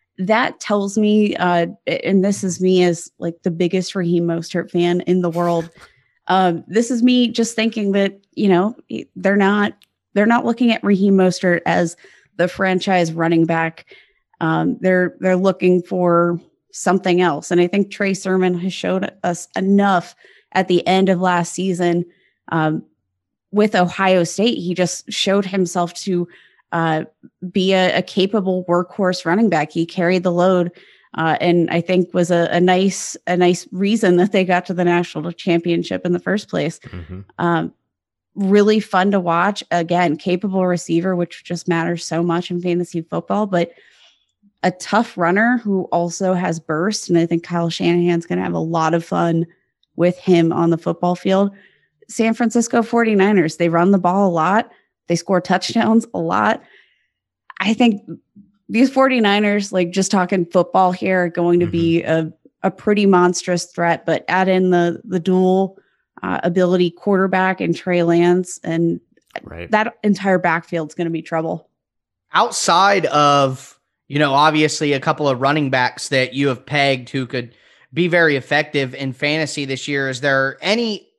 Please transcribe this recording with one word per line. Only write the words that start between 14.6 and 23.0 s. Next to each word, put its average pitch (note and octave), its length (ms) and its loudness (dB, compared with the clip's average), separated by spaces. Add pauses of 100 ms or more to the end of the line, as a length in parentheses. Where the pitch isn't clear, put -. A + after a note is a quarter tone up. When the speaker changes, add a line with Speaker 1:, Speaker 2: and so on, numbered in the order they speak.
Speaker 1:
they're, F#3 400 0
they're F#3 160 0
looking F3+ 480 2
for F3 560 0 (320)
something F3+ 480 0
else. D#3 320 -2
And F3 80 4
I F3 80 2
think G3+ 240 -2
Trey G3 200 -4
Sermon F#3 460 -2
has F3+ 140 -6
showed F#3 360 -4 (140)
us F3 320 -4
enough G3 640 2 (340)
at F#3 160 0
the F3+ 180 2
end F#3+ 240 2
of F3+ 120 2
last F3 340 0
season, F3 500 -2 (440)
um, D#3 340 -2 (680)